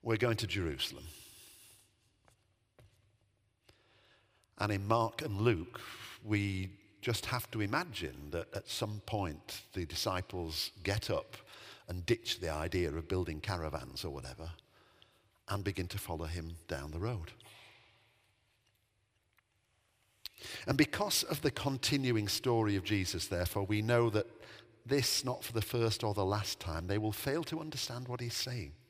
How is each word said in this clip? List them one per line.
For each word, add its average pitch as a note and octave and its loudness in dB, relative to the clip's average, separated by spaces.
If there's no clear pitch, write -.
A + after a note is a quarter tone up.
"We're A2+ 4
going A2+ 4
to A2 0
Jerusalem." E2 -2
And G#2 2
in G2 0
Mark A2+ 4
and G2+ -2
Luke, A2+ 2
we G2+ 0
just A2+ -2
have - -2
to A2+ -4
imagine F#2 -2
that E2+ -4
at - -10
some G#2+ -2
point F2+ -4
the F2+ -2
disciples E2+ -2
get G2 0
up - -2
and F2 -4
ditch - 0
the F2 -2
idea D#2+ 0
of D#2+ -4
building E2+ -2
caravans D2 -4
or E2 -4
whatever C#2 -10
and G2+ 0
begin F#2 0
to G2+ -4
follow E2 -2
him E2 -4
down C#2+ -4
the D#2+ -6
road. G2 -4
And C3+ 4
because F#3+ 4
of - -2
the C#3 4
continuing B2+ 2
story A2 4
of F2+ 0
Jesus, F#2+ 2
therefore, F2+ 0
we G#2 2
know A#2 6
that G#2 2
this C3 4
not - -2
for - -8
the A2 0
first A2+ 2
or G#2+ 2
the G2 2
last G2+ 0
time, E2 -4
they G2+ 2
will G#2+ 0
fail C#3+ 0
to D#3+ -4
understand B2+ -6
what B2 -4
he's A#2 -4
saying. G#2 -4